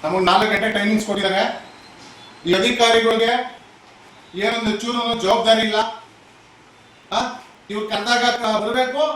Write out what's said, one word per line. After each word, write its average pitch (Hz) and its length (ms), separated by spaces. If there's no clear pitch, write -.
ನಮಗೆ 185 260
ನಾಲ್ಕು 214 240
ಗಂಟೆ 214 240
ಟೈಮಿಂಗ್ಸ್ 214 320
ಕೊಟ್ಟಿದ್ದಾರೆ. 196 340
ಈ 175 120
ಅಧಿಕಾರಿಗಳಿಗೆ 226 720
ಏನೊಂದು 226 380
ಚೂರು 240 200
ಜವಾಬ್ದಾರಿ 220 440
ಇಲ್ಲ. 214 100
ಆ, 233 60
ಇವ್ರು 208 220
ಕರೆದಾಗ 240 300
ಬರ್ಬೇಕು 254 360